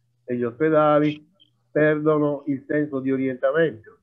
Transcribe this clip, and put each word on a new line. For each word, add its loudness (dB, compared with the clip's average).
negli -4
ospedali 0
perdono 0
il -4
senso -4
di -2
orientamento, -2